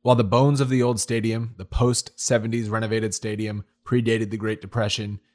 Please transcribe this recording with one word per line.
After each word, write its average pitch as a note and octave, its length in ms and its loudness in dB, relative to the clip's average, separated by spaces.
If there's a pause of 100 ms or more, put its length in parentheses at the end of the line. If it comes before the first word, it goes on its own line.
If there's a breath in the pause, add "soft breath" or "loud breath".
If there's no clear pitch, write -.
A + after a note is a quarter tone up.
While B2 140 4
the A#2 80 4
bones C3+ 380 4
of C3 80 0
the B2+ 120 2
old A#2+ 180 2
stadium, A2+ 580 -2
the F#2 80 -14
post-seventies A#2 1040 0
renovated A2 440 -2
stadium, G#2+ 520 -6 (200)
predated A2+ 460 0
the A2+ 60 -6
Great G#2+ 240 -4
Depression, G#2 580 -4 (160)